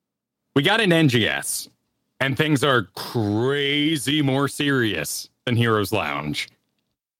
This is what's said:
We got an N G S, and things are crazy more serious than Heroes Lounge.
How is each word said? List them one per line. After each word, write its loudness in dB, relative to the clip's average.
We 2
got 2
an 2
N 6
G 2
S, -6
and -2
things 2
are 2
crazy -2
more 2
serious -2
than 0
Heroes 2
Lounge. -4